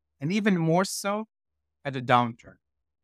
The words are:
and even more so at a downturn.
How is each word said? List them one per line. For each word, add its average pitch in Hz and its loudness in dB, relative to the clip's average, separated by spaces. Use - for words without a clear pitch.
and 151 -4
even 202 2
more 165 2
so 208 -6
at 135 -6
a 131 -6
downturn. 120 0